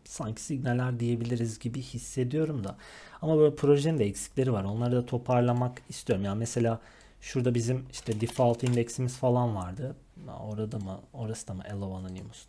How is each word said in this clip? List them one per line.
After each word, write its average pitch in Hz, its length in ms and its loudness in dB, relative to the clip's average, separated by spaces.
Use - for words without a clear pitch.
Sanki 110 380 -8
Signal 127 500 0
R 120 80 -4
diyebiliriz 117 600 0
gibi 123 220 -6
hissediyorum 135 800 -2
da. 98 140 -6
Ama 156 160 4
böyle 151 180 8
projenin 143 440 6
de 147 60 4
eksikleri 127 480 0
var. 101 100 2
Onları 117 320 0
da 123 100 2
toparlamak 123 840 2
istiyorum. 101 360 -2
Yani 101 140 -2
mesela 117 420 0
şurada 127 320 0
bizim 120 380 0
işte 107 300 -6
default 117 420 2
indeksimiz 123 540 0
falan 123 380 2
vardı. 95 400 -6
Orada 107 400 -6
mı? 95 200 -8
Orası 113 340 -8
da 104 60 -8
mı 92 160 -8
Ello 98 240 -6
Anonymous? 92 560 -10